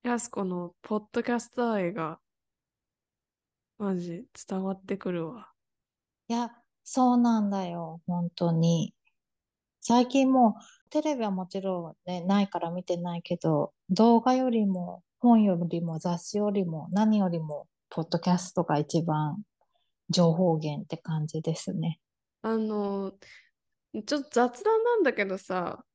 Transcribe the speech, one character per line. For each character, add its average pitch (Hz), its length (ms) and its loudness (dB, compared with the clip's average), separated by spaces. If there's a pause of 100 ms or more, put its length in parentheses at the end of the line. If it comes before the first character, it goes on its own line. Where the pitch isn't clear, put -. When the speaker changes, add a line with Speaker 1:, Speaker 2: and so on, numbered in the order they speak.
Speaker 1:
や 240 160 -2
す - 120 -6
子 202 140 -4
の 175 360 -6
ポ 214 160 -4
ッ 214 140 -4
ド 240 100 -4
キ 247 100 -4
ャ 233 80 0
ス - 120 -8
タ 240 120 -2
ー 233 80 0
愛 190 220 -2
が、 160 260 -8 (1600)
マ 196 180 -2
ジ 175 300 -8 (220)
伝 190 160 -4
わ 190 100 -4
っ 190 80 -12
て 190 160 -6
く 180 140 -6
る 170 160 -4
わ。 233 240 -16 (760)
Speaker 2:
い 233 40 -2
や、 233 180 -4 (320)
そ 254 320 2
う - 20 6
な 233 240 4
ん 202 80 0
だ 190 180 -2
よ、 170 400 -8
本 175 240 -2
当 170 200 0
に。 165 420 2 (880)
最 240 260 4
近 262 240 4
も 240 280 6
う、 - 300 -20
テ 302 120 0
レ 302 140 0
ビ 233 80 -4
は 208 80 -2
も 185 140 -4
ち 190 160 -6
ろ 180 280 -4
ん - 60 -18 (100)
ね、 180 160 -6
な 196 200 4
い 196 80 0
か 170 100 -4
ら 170 120 -4
見 180 120 -6
て 175 140 -2
な 175 200 -4
い 170 40 -6
け 175 160 -4
ど、 151 360 0 (160)
動 233 300 6
画 254 140 2
よ 262 160 2
り 226 160 2
も、 180 380 -4 (160)
本 233 240 8
よ 185 180 4
り 170 200 -2
も、 165 180 -4
雑 175 220 -2
誌 - 160 -6
よ 208 120 0
り 196 160 0
も、 160 260 -8
何 214 280 4
よ 185 100 2
り 170 100 -2
も、 151 280 -8 (220)
ポ - 120 -4
ッ 160 80 -6
ド 175 100 0
キ 180 100 0
ャ 180 80 4
ス - 160 -8
ト 175 100 0
が 151 160 0
一 156 220 0
番 156 400 -2 (680)
情 170 240 4
報 170 240 2
源 151 260 -6
っ - 40 -16
て 160 100 -10
感 156 300 -4
じ 160 140 -6
で 165 140 -4
す - 180 -8
ね。 160 260 -4 (420)
Speaker 1:
あ 220 160 -2
の、 202 560 -4 (920)
ち 294 100 -2
ょ 294 40 -2
っ 269 40 -8
と - 80 -16
雑 247 320 0
談 440 200 2
な 480 140 2
ん 392 60 2
だ 254 100 2
け 202 120 -2
ど 190 120 -6
さ 185 460 -6 (120)